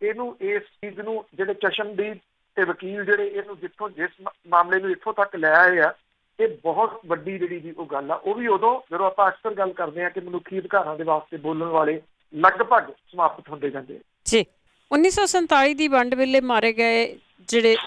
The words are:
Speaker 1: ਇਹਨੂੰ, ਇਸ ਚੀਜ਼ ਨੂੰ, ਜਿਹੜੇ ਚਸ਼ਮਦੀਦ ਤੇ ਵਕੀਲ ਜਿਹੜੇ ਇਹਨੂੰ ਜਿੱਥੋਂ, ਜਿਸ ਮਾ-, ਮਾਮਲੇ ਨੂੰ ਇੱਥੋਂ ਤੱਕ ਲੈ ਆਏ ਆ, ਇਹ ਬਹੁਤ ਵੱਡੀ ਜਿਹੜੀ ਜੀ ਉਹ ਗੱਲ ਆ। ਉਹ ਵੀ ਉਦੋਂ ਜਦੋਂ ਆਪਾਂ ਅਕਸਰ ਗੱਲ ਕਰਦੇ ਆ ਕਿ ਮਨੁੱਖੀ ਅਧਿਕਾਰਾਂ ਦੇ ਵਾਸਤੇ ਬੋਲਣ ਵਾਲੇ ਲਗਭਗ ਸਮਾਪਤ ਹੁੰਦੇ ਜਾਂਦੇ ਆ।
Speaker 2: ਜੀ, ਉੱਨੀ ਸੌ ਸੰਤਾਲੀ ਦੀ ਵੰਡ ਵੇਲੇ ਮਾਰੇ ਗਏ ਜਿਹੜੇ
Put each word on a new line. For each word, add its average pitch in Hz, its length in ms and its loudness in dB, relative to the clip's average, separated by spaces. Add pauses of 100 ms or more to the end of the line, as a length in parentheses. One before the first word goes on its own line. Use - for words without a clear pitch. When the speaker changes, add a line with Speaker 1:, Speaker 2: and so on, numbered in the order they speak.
Speaker 1:
ਇਹਨੂੰ, 226 380 -6
ਇਸ 202 220 -4
ਚੀਜ਼ 208 380 -14
ਨੂੰ, 220 240 -8 (100)
ਜਿਹੜੇ 196 200 -4
ਚਸ਼ਮਦੀਦ 208 640 -4 (360)
ਤੇ 190 100 0
ਵਕੀਲ 190 400 -6
ਜਿਹੜੇ 285 220 0
ਇਹਨੂੰ 202 320 -8
ਜਿੱਥੋਂ, - 320 -10
ਜਿਸ 170 200 -6 (120)
ਮਾ-, 196 100 -8 (160)
ਮਾਮਲੇ 175 320 2
ਨੂੰ 190 100 -2
ਇੱਥੋਂ 208 220 -6
ਤੱਕ 202 240 -2
ਲੈ 156 200 4
ਆਏ 180 220 6
ਆ, 156 160 2 (460)
ਇਹ 226 80 2 (140)
ਬਹੁਤ 214 440 0
ਵੱਡੀ 170 320 -6
ਜਿਹੜੀ 175 220 -6
ਜੀ 165 120 -14
ਉਹ 165 140 -12
ਗੱਲ 139 240 -6
ਆ। 160 40 -2
ਉਹ 196 200 -4
ਵੀ 240 120 -6
ਉਦੋਂ 226 340 2 (120)
ਜਦੋਂ 185 140 0
ਆਪਾਂ 190 220 2
ਅਕਸਰ 208 260 -6
ਗੱਲ 190 180 -2
ਕਰਦੇ 175 320 -6
ਆ 180 40 -2
ਕਿ 185 120 -10
ਮਨੁੱਖੀ 180 380 -8
ਅਧਿਕਾਰਾਂ 180 380 -2
ਦੇ 160 80 -6
ਵਾਸਤੇ 156 320 -2
ਬੋਲਣ 160 300 -6
ਵਾਲੇ 156 360 0 (320)
ਲਗਭਗ 190 560 4
ਸਮਾਪਤ - 580 -4
ਹੁੰਦੇ 143 220 -8
ਜਾਂਦੇ 135 260 -12
ਆ। - 40 -20 (240)
Speaker 2:
ਜੀ, 220 200 2 (480)
ਉੱਨੀ 320 180 4
ਸੌ 392 160 0
ਸੰਤਾਲੀ 302 480 2
ਦੀ 302 140 0
ਵੰਡ 254 260 2
ਵੇਲੇ 262 260 4
ਮਾਰੇ 226 320 2
ਗਏ 226 460 0 (220)
ਜਿਹੜੇ 226 360 4 (100)